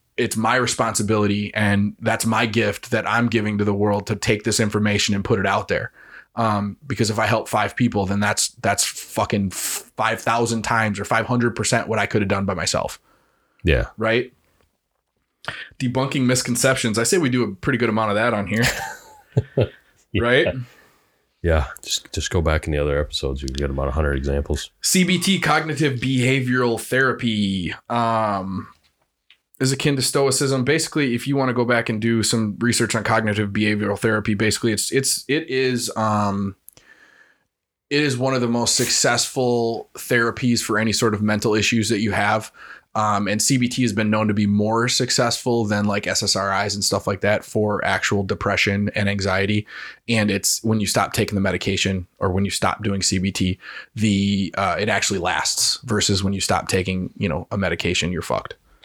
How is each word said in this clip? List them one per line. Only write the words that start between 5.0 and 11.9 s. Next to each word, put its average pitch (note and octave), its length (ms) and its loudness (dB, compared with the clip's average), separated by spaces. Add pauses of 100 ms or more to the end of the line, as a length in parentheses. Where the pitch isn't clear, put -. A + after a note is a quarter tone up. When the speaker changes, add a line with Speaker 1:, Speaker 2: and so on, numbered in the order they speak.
Speaker 1:
and G2 80 -2
put G#2+ 160 0
it G2 80 0
out G2+ 220 0
there. - 240 -2 (420)
Um, G#2 520 -2
because A2+ 240 0
if G#2+ 80 -4
I A2+ 80 2
help A2+ 200 0
five G#2 300 -2
people, G#2+ 300 2
then G2+ 140 0
that's, G#2 280 0 (140)
that's G2+ 220 2
fucking - 640 -2
five - 720 -4
thousand A#2 420 0
times A2 360 0
or G2+ 60 -4
five A2+ 220 0
hundred A#2+ 300 0
percent A2+ 320 0
what A2 100 0